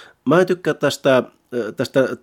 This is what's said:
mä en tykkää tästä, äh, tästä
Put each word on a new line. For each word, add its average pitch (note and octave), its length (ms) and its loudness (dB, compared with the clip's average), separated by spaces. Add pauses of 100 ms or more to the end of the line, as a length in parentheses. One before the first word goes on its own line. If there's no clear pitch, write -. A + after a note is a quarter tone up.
(240)
mä D#3+ 160 4
en F#3 60 2
tykkää F3 280 -4
tästä, C3+ 420 0
äh, A#2 80 2 (520)
tästä B2+ 460 -2